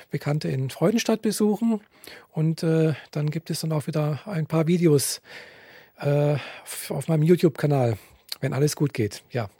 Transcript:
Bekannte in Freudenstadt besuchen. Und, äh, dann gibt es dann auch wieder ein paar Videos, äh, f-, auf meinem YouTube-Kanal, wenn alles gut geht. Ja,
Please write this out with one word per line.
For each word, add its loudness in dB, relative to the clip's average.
Bekannte -4
in -2
Freudenstadt 0
besuchen. 0
Und, 0
äh, 2
dann -2
gibt -6
es -4
dann -4
auch -2
wieder -2
ein -4
paar 0
Videos, 4
äh, 2
f-, -12
auf -4
meinem 2
YouTube-Kanal, 4
wenn -2
alles 0
gut 0
geht. -4
Ja, -4